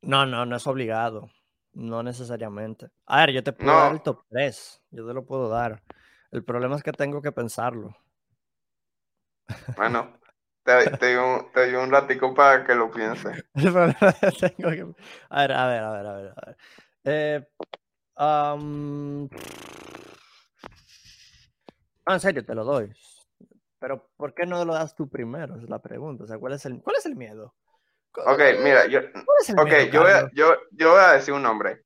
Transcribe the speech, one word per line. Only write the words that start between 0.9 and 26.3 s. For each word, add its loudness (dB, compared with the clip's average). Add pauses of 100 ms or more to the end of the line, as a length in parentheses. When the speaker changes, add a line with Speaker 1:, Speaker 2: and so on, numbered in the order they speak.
Speaker 1:
No -10
necesariamente. -12 (180)
A 2
ver, 0
yo -4
te -6
puedo 0
Speaker 2:
No. 6
Speaker 1:
dar 4
el -8
top -6
tres. -8
Yo -16
te -12
lo -10
puedo -6
dar. -6 (480)
El -10
problema -6
es -10
que -10
tengo -6
que -6
pensarlo. -8 (1800)
Speaker 2:
Bueno, -4 (460)
te, 6
te 0
doy 0
un, -2
te 2 (100)
doy -4
un -2
ratico 2
para 6
que 2
lo 0
pienses. -8
Speaker 1:
<laughs> -20
El 2
problema 2 (260)
es 0
que -2
tengo -4
que, -10 (360)
a -2
ver, 0
a 0
ver, -2
a -6
ver, -10
a -12
ver, -16
a -20
ver. -20 (480)
Eh, -2 (680)
am, -4 (2750)
no, 0
en -2
serio, -2
te -10
lo -6
doy. -4 (920)
Pero, -10
¿por -10
qué -6
no -4
lo -4
das -6
tú -10
primero? -10
Es -18
la -10
pregunta. -14
O -20
sea, -14